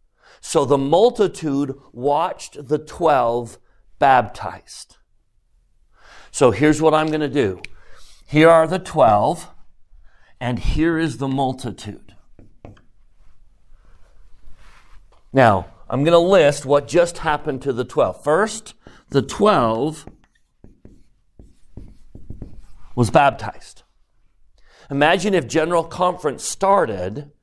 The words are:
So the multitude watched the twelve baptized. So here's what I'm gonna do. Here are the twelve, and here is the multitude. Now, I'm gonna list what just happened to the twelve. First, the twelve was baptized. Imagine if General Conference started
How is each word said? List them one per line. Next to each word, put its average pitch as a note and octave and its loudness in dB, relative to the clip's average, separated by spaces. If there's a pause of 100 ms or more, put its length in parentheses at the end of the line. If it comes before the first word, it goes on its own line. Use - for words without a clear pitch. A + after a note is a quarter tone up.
(420)
So C#3+ 0
the C#3+ 4
multitude D3 0 (140)
watched C#3+ -4
the D3+ 0
twelve B2 0 (400)
baptized. - -2 (1300)
So B2+ 4
here's D3 0
what D#3 4
I'm D#3 0
gonna D3+ -4
do. A#2 -2 (640)
Here D#3 6
are D#3+ 6
the F3+ -4
twelve, C3 2 (920)
and B2 -6
here D#3+ 0
is D3+ -4
the C3+ -6
multitude. C3 -8 (3250)
Now, G#2+ 4 (220)
I'm C3 -2
gonna E3+ 4
list E3+ 4
what C#3 0
just E3+ 0
happened D3 -4
to C#3 -4
the A#2+ -4
twelve. A#2 -2
First, F#3 -2 (380)
the C#3 4
twelve D3+ 0 (2750)
was A#2+ -2
baptized. - -2 (1080)
Imagine E3+ 2
if C#3+ 0
General D#3+ 0
Conference F3+ -4
started C#3 -2 (120)